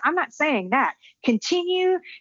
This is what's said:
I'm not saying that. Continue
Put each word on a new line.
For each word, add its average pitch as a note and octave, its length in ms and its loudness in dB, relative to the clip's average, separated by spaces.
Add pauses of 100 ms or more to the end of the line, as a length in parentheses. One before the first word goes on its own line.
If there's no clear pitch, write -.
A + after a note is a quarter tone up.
I'm D#4 140 0
not - 160 -4
saying A#3+ 380 -2
that. F#3+ 240 0 (300)
Continue F4+ 760 0 (200)